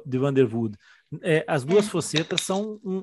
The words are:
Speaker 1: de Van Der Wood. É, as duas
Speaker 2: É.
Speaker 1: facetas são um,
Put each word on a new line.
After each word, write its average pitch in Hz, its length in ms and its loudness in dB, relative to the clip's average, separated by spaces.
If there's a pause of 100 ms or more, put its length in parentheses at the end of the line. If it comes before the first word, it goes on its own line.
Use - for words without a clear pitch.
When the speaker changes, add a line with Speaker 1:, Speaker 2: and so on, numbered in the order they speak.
Speaker 1:
de 127 120 -4
Van 139 140 2
Der 131 140 6 (100)
Wood. 113 220 -2 (440)
É, 160 260 2
as 147 180 0
duas 202 220 4
Speaker 2:
É. - 20 -8
Speaker 1:
facetas - 520 -2
são 214 420 -4
um, 190 200 -4